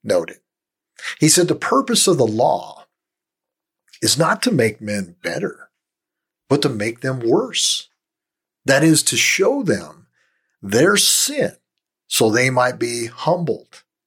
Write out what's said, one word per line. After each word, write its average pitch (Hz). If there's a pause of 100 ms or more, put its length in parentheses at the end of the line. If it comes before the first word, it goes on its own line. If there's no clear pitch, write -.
noted, 87 (760)
he 151
said, 175
"The 156
purpose 240
of 180
the 127
law - (1120)
is -
not 165
to 254
make 113
men 104
better, - (800)
but 143
to 147
make 117
them 131
worse. 160 (760)
That 139
is, 160
to -
show 262
them 95 (540)
their 127
sin - (500)
so 117
they 123
might 123
be 120
humbled, - (240)